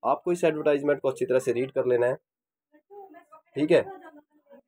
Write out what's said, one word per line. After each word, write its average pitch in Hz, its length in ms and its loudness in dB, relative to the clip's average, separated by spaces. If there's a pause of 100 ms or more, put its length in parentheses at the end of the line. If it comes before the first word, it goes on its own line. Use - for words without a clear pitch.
आपको 151 260 0
इस 175 120 -2
advertisement 147 560 2
को 139 80 -2
अच्छी 131 160 -2
तरह 127 140 2
से 127 140 -2
रीड 127 180 -2
कर 131 160 -2
लेना 120 200 2
है, 131 80 0 (1400)
ठीक 302 160 -2
है। - 360 0 (600)